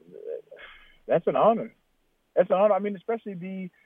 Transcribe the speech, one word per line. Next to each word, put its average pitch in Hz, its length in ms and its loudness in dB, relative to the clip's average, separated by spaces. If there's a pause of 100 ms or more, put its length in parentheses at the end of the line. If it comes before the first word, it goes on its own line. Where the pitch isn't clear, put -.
(1080)
that's 143 180 2
an 175 80 0
honor. 175 400 2 (640)
That's 185 120 4
an 190 80 2
honor. 208 180 4
I 190 40 0
mean, 202 160 -4
especially 214 400 -8
be 190 380 -10 (140)